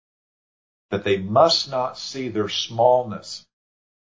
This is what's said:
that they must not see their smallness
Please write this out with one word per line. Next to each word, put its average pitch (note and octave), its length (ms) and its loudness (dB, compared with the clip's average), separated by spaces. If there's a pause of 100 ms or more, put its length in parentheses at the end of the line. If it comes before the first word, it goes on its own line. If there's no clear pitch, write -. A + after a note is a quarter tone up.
(920)
that G2+ 140 -4
they G2 140 2
must C#3 520 2
not B2+ 260 -4
see C3 320 -10
their G#2 200 -2
smallness A#2+ 960 0 (600)